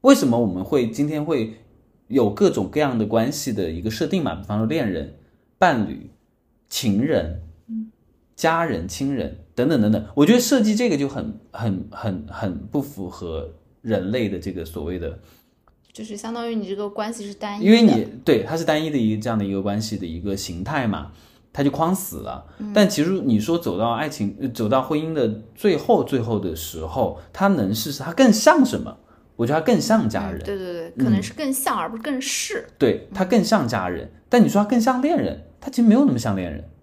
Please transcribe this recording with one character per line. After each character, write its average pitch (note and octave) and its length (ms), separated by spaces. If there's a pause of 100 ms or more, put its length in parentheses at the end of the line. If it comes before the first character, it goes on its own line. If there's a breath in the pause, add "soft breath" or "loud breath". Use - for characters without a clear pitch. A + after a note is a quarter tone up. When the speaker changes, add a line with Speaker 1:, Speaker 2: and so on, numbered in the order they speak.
Speaker 1:
为 C4+ 140
什 C4 120
么 A#2 140
我 A#2 60
们 F#2 180
会 B2 240
今 C#3+ 180
天 D3+ 160
会 B2+ 360 (500)
有 A#2 220
各 F3+ 180
种 - 220
各 D3 100
样 C3+ 180
的 G#2+ 60
关 A2+ 260
系 C#3+ 220
的 F#2+ 180
一 E2 120
个 G#2+ 80
设 D3 160
定 E3+ 180
嘛？ F#2 120
比 G2+ 100
方 G#2 100
说 A2 100
恋 C3 240
人、 D2+ 280 (400 soft breath)
伴 C#3+ 280
侣、 - 240 (600)
情 G#2+ 340
人、 F2+ 380 (260)
Speaker 2:
嗯。 A3 220 (440)
Speaker 1:
家 E3 300
人、 F#2+ 240
亲 C#3 260
人 F2 240 (160)
等 B2+ 140
等 D3+ 120
等 G#2+ 120
等。 - 200
我 C#3+ 140
觉 G3 60
得 A#3+ 80
设 C4 200
计 G#3+ 140
这 A3 160
个 D#3+ 60
就 C#3 120
很， - 300 (140)
很， F#2+ 360
很， F#2 400
很 F2+ 380
不 C#3 160
符 G2 260
合 D#2+ 400 (320)
人 G2 300
类 A#2 180
的 F#2+ 120
这 F#2+ 100
个 F2 140
所 D#2 180
谓 F2+ 160
的 D#2+ 180 (760 soft breath)
Speaker 2:
就 A3 120
是 G#3+ 120
相 A3+ 180
当 A#3 160
于 A3+ 60
你 G3+ 100
这 F#3+ 80
个 G3+ 160
关 G#3+ 240
系 A3+ 100
是 G3+ 80
单 G3+ 240
一 G#3 80
的。 - 0
Speaker 1:
因 G3 60
为 A3+ 100
你， G3 240 (200)
对， A#2+ 180
它 D3+ 140
是 E3 80
单 D#3 200
一 D#3+ 60
的 D3 80
一 A2 160
个， G#2+ 80
这 A#2+ 80
样 A2 80
的 G2+ 60
一 G2 80
个 G2 100
关 G#2 180
系 G#2+ 160
的 F2+ 80
一 E2 140
个 G2 180
形 F2+ 280
态 C3 240
嘛， D#2 240 (400 soft breath)
它 C#3+ 100
就 C#3 80
框 E3 240
死 - 220
了。 - 280 (140)
Speaker 2:
嗯。 G#3+ 160
Speaker 1:
但 G#3 160
其 D3+ 140
实 F3+ 160
你 A2+ 180
说 E3 180
走 G2+ 220
到 A#2 140
爱 C3+ 160
情， G#2 320
呃， C3+ 80
走 A#2 200
到 C3 140
婚 D3+ 160
姻 D#3+ 140
的 A2 300 (120)
最 F#3+ 220
后、 - 260
最 C3+ 160
后 A2 220
的 F2 160
时 D#2+ 280
候， F2 360 (120 loud breath)
它 F#3+ 140
能 B2 260
是， C3+ 300
它 D#3+ 100
更 B3 200
像 D4+ 340
什 F#2+ 140
么？ - 160 (400 soft breath)
我 A#2 100
觉 C#3 80
得 D#3+ 60
它 D#3 40
更 - 160
像 G#3+ 300
家 F#3+ 220
人。 - 100
Speaker 2:
嗯， - 20
对， G3+ 140
对， F3+ 140
对， E3+ 240
Speaker 1:
嗯。 C4 80
Speaker 2:
可 A#3+ 60
能 G3+ 120
是 - 100
更 C#4 200
像， C4 260
而 E3 100
不 A3+ 80
是 A3+ 60
更 C4+ 180
是。 - 460 (100)
Speaker 1:
对， - 380
它 F#3+ 100
更 F#3 200
像 E3+ 240
家 G2 200
人。 E2+ 220 (180)
但 A#3+ 160
你 D3 40
说 G3+ 120
它 G#3 80
更 A#3+ 120
像 B3 200
恋 D4+ 160
人， G2+ 240 (200)
它 - 100
其 - 60
实 C4 60
没 A3 120
有 C4+ 100
那 B3+ 60
么 B2 80
像 A2+ 160
恋 F2+ 160
人。 D2+ 180 (140)